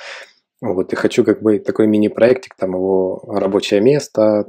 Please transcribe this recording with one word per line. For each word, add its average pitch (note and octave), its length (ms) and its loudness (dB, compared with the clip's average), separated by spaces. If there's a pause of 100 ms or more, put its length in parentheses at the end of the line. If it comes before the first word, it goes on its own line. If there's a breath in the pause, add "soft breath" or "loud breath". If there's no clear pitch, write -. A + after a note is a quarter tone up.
(640 loud breath)
Вот, F#2+ 320 -4
и - 20 -4
хочу A2 280 0
как G#2+ 180 0
бы G#2 160 2
такой - 280 0
мини-проектик, G#2+ 680 2
там F#2+ 160 -6
его F#2 560 -2
рабочее G2 540 0
место, G#2+ 680 2